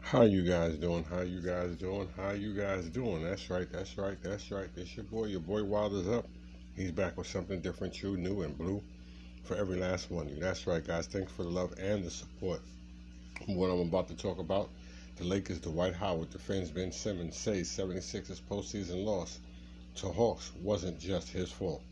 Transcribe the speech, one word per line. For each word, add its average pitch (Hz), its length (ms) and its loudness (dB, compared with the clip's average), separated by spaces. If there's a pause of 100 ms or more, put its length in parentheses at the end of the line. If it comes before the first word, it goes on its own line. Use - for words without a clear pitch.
How 123 220 8
you 98 200 8
guys 85 340 4
doing? 85 280 2
How 90 160 -2
you 90 180 -2
guys 90 380 0
doing? 95 400 -2
How 98 140 0
you 101 220 -2
guys 95 340 0
doing? 92 360 0
That's 90 260 -2
right, 90 220 0
that's 92 260 -6
right, 98 240 -2
that's 98 300 -4
right. 98 240 -2
It's 90 220 -8
your 104 80 -8
boy, 110 220 -2
your 95 120 0
boy 98 240 0
Wilder's 101 460 2
Up. 113 160 2 (500)
He's 95 160 0
back 90 260 0
with 87 100 -4
something 92 340 -2
different, 90 320 -2
true, 98 240 0
new, 92 240 0
and 73 160 -2
blue 92 260 0 (600)
for 113 120 -2
every 95 220 2
last 90 340 2
one 82 160 0
of 71 60 -4
you. 73 80 -4
That's 90 260 0
right, 82 180 4
guys. 85 220 0
Thanks 95 240 -2
for - 120 -4
the 87 60 0
love 90 300 0
and 98 240 2
the 85 60 -2
support. - 520 -4 (840)
What 92 240 4
I'm 90 180 6
about 90 220 4
to 90 60 -6
talk 90 240 0
about, 95 300 2 (460)
the - 80 -6
Lakers, 92 360 2
Dwight 87 340 2
Howard 87 360 0
defends 92 420 -2
Ben 92 200 0
Simmons, 87 460 -2
says 95 320 2
seventy-sixers 92 800 -4
postseason 98 560 -2
loss 95 340 0 (560)
to - 120 -2
Hawks 107 440 4 (100)
wasn't 90 380 0
just 85 300 0
his 90 220 -2
fault. 85 300 -2 (100)